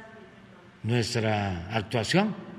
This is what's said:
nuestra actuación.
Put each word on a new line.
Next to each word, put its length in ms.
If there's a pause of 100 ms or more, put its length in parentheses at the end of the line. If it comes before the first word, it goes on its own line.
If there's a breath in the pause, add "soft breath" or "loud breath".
(840)
nuestra 920
actuación. 600 (240)